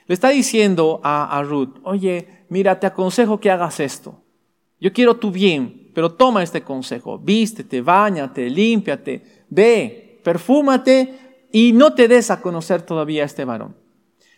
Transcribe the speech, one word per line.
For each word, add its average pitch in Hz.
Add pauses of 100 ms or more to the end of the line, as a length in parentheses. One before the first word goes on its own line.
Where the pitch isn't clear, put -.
Le 180
está 254
diciendo 202
a, 147
a 143
Ruth, 143
"Oye, 185
mira, 190
te 202
aconsejo 196
que 208
hagas 175
esto. - (580)
Yo 190
quiero 240
tu 220
bien, 175
pero 165
toma 240
este 165
consejo. 127
Vístete, 208
báñate, 156
límpiate, 196
ve, 190
perfúmate 262
y 226
no 285
te 240
des 233
a 185
conocer 170
todavía 151
a -
este 147
varón". 110 (640)